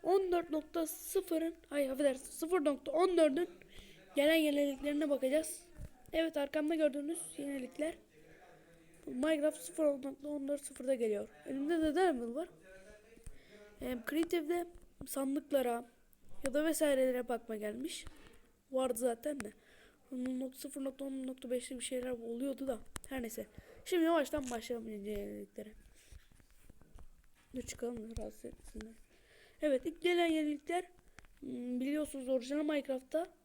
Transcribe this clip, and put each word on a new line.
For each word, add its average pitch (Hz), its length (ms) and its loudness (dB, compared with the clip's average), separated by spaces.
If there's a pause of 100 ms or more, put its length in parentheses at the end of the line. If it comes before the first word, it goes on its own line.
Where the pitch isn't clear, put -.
on 370 300 4
dört 339 180 0
nokta 311 360 -2
sıfırın, 330 680 -2 (160)
ay 285 200 0
affedersin, 262 400 0
sıfır 330 340 0
nokta 285 280 0
on 359 240 4
dördün 320 340 6 (640)
gelen 294 200 6
yeniliklerine 285 760 2
bakacağız. 277 520 0 (500)
Evet, 320 240 0
arkamda 302 380 0
gördüğünüz 302 440 2 (200)
yenilikler. 277 560 -4 (1120)
Minecraft 302 540 2
sıfır - 240 0
nokta 277 440 0
on 285 200 -4
dört 285 160 -2
sıfırda 262 300 -2
geliyor. 214 340 0 (180)
Elimde 285 340 0
de 311 140 4
Diamond 262 400 2
var. 330 140 -4 (1300)
Em, 247 300 -4
Creative'de 339 560 2 (400)
sandıklara 269 760 0 (600)
ya 226 80 -2
da 302 100 4
vesairelere 262 640 4
bakma 233 280 -4
gelmiş. 214 480 -6 (680)
Vardı 254 280 2
zaten 247 420 0
de. 208 120 -6 (580)
Bunun 254 300 -2
nok-, 262 140 -6
sıfır 277 300 -8
nokta 269 200 -6
on 269 220 -6
nokta 262 240 -10
beşte 247 260 -2
bir 247 80 -8
şeyler 254 260 -4
oluyordu 240 560 -4
da. 240 120 -2 (300)
Her 262 140 -4
neyse. 220 240 -6 (380)
Şimdi 339 200 4
yavaştan 302 460 4
başlayalım 233 380 -4
incelemelere. 208 840 -8 (1800)
Dur 254 80 -6
çıkalım 233 480 -8
da 220 120 -8
rahatsız 214 220 -12
etmesinler. - 500 -14 (680)
Evet, 277 240 2
ilk 320 160 -6
gelen 349 240 6
yenilikler, 311 580 0 (560)
hmm, 247 400 -4
biliyorsunuz 277 480 -2
orijinal 269 360 0
Minecraft'ta 294 640 -2 (160)